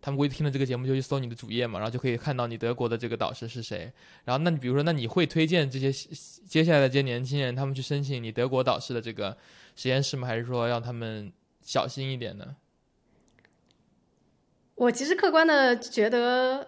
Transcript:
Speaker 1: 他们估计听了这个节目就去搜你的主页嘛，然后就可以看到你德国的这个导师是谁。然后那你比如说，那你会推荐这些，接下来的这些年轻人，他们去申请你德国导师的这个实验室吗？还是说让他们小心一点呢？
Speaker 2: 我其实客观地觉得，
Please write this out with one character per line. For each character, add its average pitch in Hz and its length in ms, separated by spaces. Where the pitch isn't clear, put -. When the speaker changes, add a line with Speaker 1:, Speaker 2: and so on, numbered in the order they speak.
Speaker 1:
他 143 100
们 139 60
估 143 100
计 139 80
听 - 80
了 147 80
这 135 80
个 135 60
节 127 100
目 127 120
就 135 80
去 135 80
搜 139 160
你 127 100
的 117 60
主 113 160
页 120 160
嘛， 107 120
然 107 80
后 117 40
就 120 80
可 131 100
以 117 80
看 139 180
到 123 120
你 117 100
德 117 180
国 120 140
的 117 80
这 113 140
个 117 40
导 107 160
师 113 160
是 117 160
谁。 101 300
然 123 100
后 143 80
那 170 60
你 165 80
比 123 120
如 123 40
说， 139 120
那 170 80
你 131 140
会 165 200
推 160 200
荐 156 240
这 135 80
些， 135 140
接 156 180
下 170 80
来 147 80
的 135 80
这 127 60
些 139 80
年 123 200
轻 131 160
人， 123 160
他 135 120
们 135 80
去 131 80
申 143 200
请 135 200
你 113 100
德 120 160
国 127 160
导 120 160
师 123 140
的 117 80
这 117 100
个 101 240
实 - 160
验 135 120
室 139 140
吗？ 127 100
还 117 120
是 120 80
说 123 200
让 120 160
他 120 120
们 110 360
小 - 260
心 135 240
一 131 60
点 104 220
呢？ 135 180
Speaker 2:
我 - 160
其 240 140
实 330 100
客 370 160
观 320 160
地 269 300
觉 226 320
得， 254 600